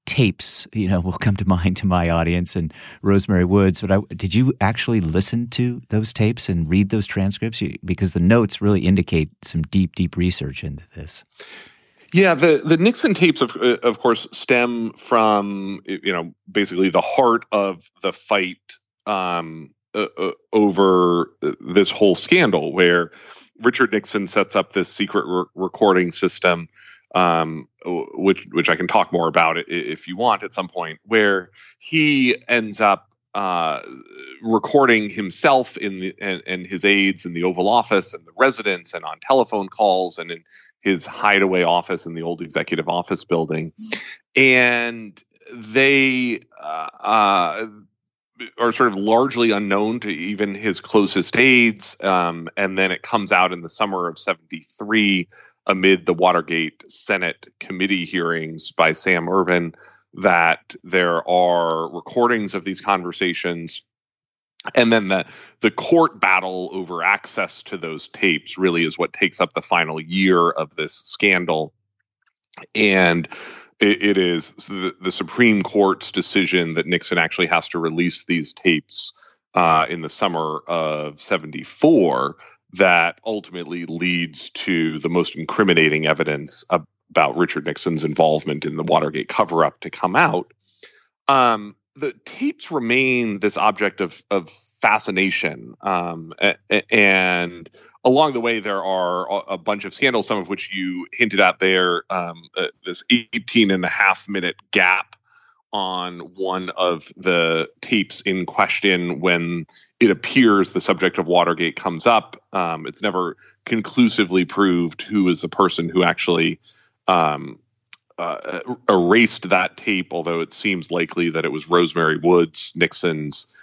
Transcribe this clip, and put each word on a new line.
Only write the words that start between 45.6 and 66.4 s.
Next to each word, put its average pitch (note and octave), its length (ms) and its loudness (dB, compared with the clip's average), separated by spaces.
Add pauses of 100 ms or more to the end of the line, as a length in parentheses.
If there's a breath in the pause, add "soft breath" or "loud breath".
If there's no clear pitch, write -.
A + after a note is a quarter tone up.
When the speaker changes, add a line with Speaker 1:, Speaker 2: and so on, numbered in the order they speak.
Speaker 2:
uh, D#2 300 -8 (100)
uh, G2+ 680 2 (920)
are A#2 140 0
sort A#2+ 200 2
of G2 40 -6
largely A#2 560 2
unknown G#2 480 0
to G#2+ 100 -10
even G2 460 -4
his G2+ 260 -4
closest G2 560 0
aides. A#2+ 640 2
Um, E2+ 540 -2
and F#2+ 220 -2
then F#2+ 120 2
it - 120 -8
comes G2+ 280 -2
out F2+ 220 2
in F2 80 -10
the E2 80 -14
summer F#2+ 380 -4
of E2 100 -8
seventy-three G2 1120 -2 (400 soft breath)
amid F#2+ 400 2
the F2+ 80 2
Watergate E2 760 0
Senate - 540 -6 (140)
committee F#2+ 460 -4
hearings E2 680 -6
by D#2+ 220 2
Sam E2+ 360 -2
Ervin F2 460 0 (400 soft breath)
that E2+ 680 0
there F2 460 0
are E2+ 640 0
recordings A2 600 -2
of F2+ 80 -8
these F#2 180 -8
conversations. F2 1000 -4 (920)
And A#2 180 4
then G#2 140 2
the, F#2+ 180 0 (360 loud breath)
the A2 100 4
court - 480 2
battle F#2 520 0